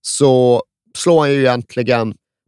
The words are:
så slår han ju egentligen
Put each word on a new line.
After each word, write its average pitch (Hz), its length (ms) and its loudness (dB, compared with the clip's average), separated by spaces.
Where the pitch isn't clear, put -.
så 127 560 2
slår 170 240 2
han 143 120 0
ju 139 80 -2
egentligen 120 760 -2